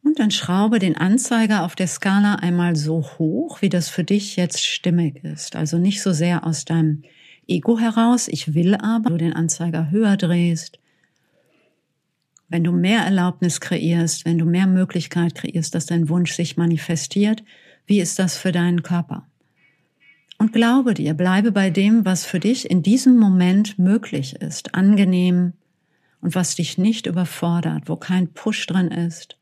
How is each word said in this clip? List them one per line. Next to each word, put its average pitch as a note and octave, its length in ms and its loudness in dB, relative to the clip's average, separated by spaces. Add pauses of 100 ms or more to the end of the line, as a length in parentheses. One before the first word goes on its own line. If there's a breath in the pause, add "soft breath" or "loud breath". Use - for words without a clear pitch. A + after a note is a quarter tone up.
Und D4+ 160 2
dann G#3+ 120 2
schraube G#3 480 0
den F3+ 160 2
Anzeiger A3 680 2
auf - 100 -8
der F#3 120 -2
Skala G3+ 480 2
einmal F3 420 0
so D#3 260 -2 (160)
hoch, G3 440 -2
wie G3 80 2
das F3 180 -2
für F3+ 160 -4
dich G3+ 320 -2
jetzt - 260 -2
stimmig E3+ 640 -2
ist. D3+ 320 -10
Also D#3+ 220 -2
nicht G3 240 0
so F#3+ 100 0
sehr E3+ 340 0
aus D#3+ 200 -4
deinem D#3 360 0 (480 loud breath)
Ego F#3 280 0
heraus, A#3 500 2
ich - 260 -6
will F3 220 2
aber, A3 340 -2
du E3+ 60 -2
den E3 160 0
Anzeiger E3 580 -2
höher G3+ 260 2
drehst. F3 640 -2 (1700)
Wenn E3+ 160 -2
du F3 80 0
mehr F#3 300 2
Erlaubnis F3+ 580 0
kreierst, E3 640 -2
wenn E3+ 140 0
du E3 60 0
mehr F3 220 2
Möglichkeit F3+ 680 0
kreierst, - 400 -6
dass E3 120 -4
dein E3+ 220 0
Wunsch E3+ 240 0
sich - 240 -6
manifestiert, F3 840 -2 (440 soft breath)
wie G3+ 140 2
ist E3+ 180 -4
das F#3 180 0
für F#3 160 -4
deinen F3 300 0
Körper? - 440 -6 (1120 soft breath)
Und A3 140 2
glaube A#3 420 2
dir, D#3 200 -2
bleibe F#3 380 2
bei F#3+ 180 0
dem, G3+ 340 4
was F#3 200 0
für F3+ 160 -4
dich A#3+ 300 -2
in F3+ 120 2
diesem B3+ 360 6
Moment F#3+ 600 4
möglich F3+ 580 0
ist, - 380 -10
angenehm F3+ 760 4 (680)
und E3 140 -4
was F3+ 200 -2
dich - 240 -4
nicht A3 280 0
überfordert, E3 840 -2
wo D#3 80 -4
kein F#3 320 -2
Push - 380 -6
drin F3+ 220 -2
ist. E3+ 540 -6